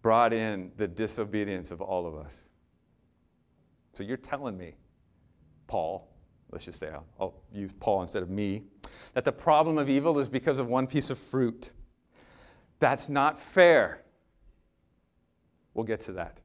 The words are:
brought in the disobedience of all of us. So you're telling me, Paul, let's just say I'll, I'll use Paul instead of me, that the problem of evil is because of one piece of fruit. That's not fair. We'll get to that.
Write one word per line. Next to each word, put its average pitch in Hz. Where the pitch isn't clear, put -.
brought 113
in 107
the 104
disobedience 101
of 87
all 92
of 78
us. 73
So 98
you're 117
telling 131
me, 87
Paul, 87
let's -
just -
say 78
I'll, 78
I'll 95
use 98
Paul 101
instead 90
of 90
me, 101
that 127
the 135
problem 156
of 143
evil 143
is 135
because 131
of 123
one 127
piece 135
of 131
fruit. -
That's 139
not 143
fair. 160
We'll 113
get 110
to 98
that. 90